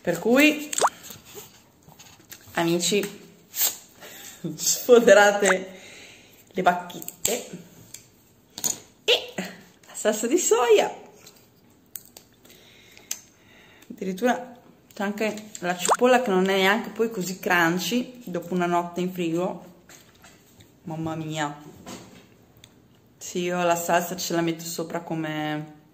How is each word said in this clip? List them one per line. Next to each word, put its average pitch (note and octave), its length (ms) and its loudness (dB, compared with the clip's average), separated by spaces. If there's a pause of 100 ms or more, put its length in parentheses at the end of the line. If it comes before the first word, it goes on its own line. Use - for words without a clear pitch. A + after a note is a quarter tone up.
Per E3+ 200 -2
cui, C#4+ 500 4 (1800)
amici, E3+ 680 -2 (1300)
sfoderate G3+ 1300 6 (720)
le F#3 120 -6
bacchette - 840 -2 (1600)
e - 320 0
la - 580 -14
salsa A3 320 -2
di C#4+ 120 2
soia. A4+ 640 4 (3000)
Addirittura G3+ 600 -2 (400)
c'è - 100 -8
anche G#3 480 -4 (100)
la F3+ 160 -2
cipolla B3 460 4
che G#3+ 80 -2
non F#3 180 2
è F#3+ 80 2
neanche G3 340 2
poi A3+ 200 -2
così F#3 280 -8
crunchy F3+ 840 0
dopo F3 300 -6
una F3 120 0
notte F3 340 -2
in F#3 120 -2
frigo. F3 600 -4 (1120)
Mamma D#3+ 300 -6
mia. D#3 480 -6 (1500)
Sì, - 240 -8
io F3 220 -2
la E3+ 140 4
salsa F3 400 0
ce - 180 -4
la E3+ 80 2
metto E3 220 -2
sopra E3+ 360 -6
come D#3 800 -6 (140)